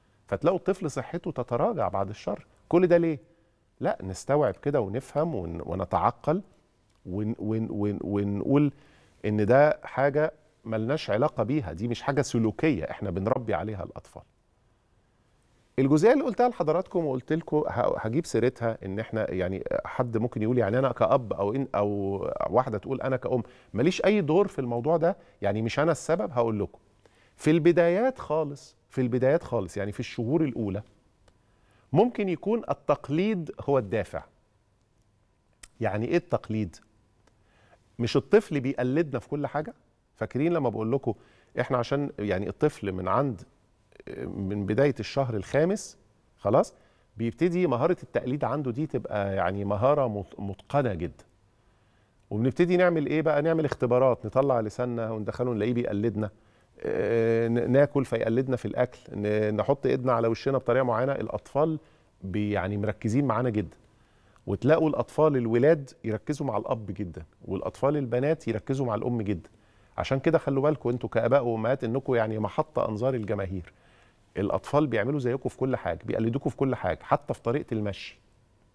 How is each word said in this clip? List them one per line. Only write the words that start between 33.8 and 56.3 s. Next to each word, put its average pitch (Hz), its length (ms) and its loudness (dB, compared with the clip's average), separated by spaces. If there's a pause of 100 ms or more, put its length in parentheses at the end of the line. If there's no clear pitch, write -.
يعني 107 260 -2
إيه 170 100 0
التقليد؟ 110 580 -4 (1200)
مش 120 180 0
الطفل 160 420 4
بيقلدنا 131 600 0
في - 100 -12
كل 147 180 -4
حاجة؟ 156 260 -6 (420)
فاكرين 143 380 -2
لما 139 160 0
بقول 110 220 -2
لكم 123 220 0 (460)
إحنا 127 180 0
عشان 139 320 -2 (100)
يعني 98 300 -2
الطفل 123 420 -2
من 92 160 -6
عند، 113 340 0 (840)
من 98 380 -4
بداية 123 340 2
الشهر 120 360 -4
الخامس 156 600 -2 (400)
خلاص 135 360 2 (440)
بيبتدي 170 500 0
مهارة 139 360 2
التقليد 120 400 -4
عنده 131 280 -2
دي 147 160 -4
تبقى 98 480 -4
يعني 95 300 0
مهارة 127 420 2
مت-، 101 320 -8
متقنة 101 540 -2
جدًا. 82 300 -8 (1040)
وبنبتدي 135 480 2
نعمل 170 280 4
إيه 151 160 0
بقى؟ 147 200 2
نعمل 160 240 2
اختبارات، 123 600 2
نطلع 127 340 2
لساننا 113 520 -4
وندخله 113 420 -4
نلاقيه 110 200 0
بيقلدنا، 107 560 -2 (520)